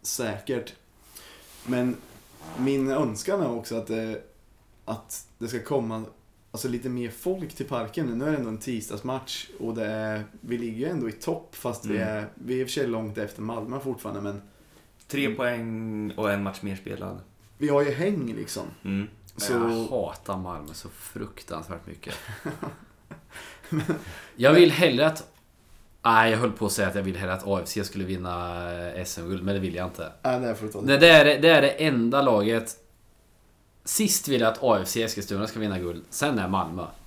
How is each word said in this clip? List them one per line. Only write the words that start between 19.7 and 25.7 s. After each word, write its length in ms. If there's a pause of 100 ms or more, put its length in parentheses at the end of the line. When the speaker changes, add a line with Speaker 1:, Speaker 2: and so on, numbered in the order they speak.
Speaker 3:
hatar 480
Malmö 360
så 160
fruktansvärt 1000
mycket. 260 (300)
Speaker 1:
<laughs> 1300 (580)
Speaker 3:
Jag 180
vill 180
hellre 360
att, 200 (760)